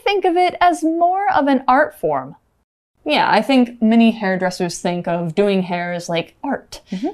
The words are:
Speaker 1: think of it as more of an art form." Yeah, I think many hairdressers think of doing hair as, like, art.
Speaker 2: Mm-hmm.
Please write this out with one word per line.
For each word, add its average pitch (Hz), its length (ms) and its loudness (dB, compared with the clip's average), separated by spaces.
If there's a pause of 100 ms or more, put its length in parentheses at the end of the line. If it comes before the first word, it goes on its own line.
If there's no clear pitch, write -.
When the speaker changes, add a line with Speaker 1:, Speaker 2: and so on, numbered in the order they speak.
Speaker 1:
think 392 200 0
of 349 120 2
it 359 220 2
as 339 260 2
more 349 500 0
of 277 120 2
an 262 180 2
art 277 340 2
form." 143 360 -4 (680)
Yeah, 269 240 2
I 202 120 4
think 247 400 2
many 226 300 4
hairdressers 185 680 -4
think 175 300 -4
of 170 260 -4
doing 202 280 2
hair 175 300 -6
as, 175 140 -10
like, 170 340 -6
art. - 380 -8 (100)
Speaker 2:
Mm-hmm. 208 240 -6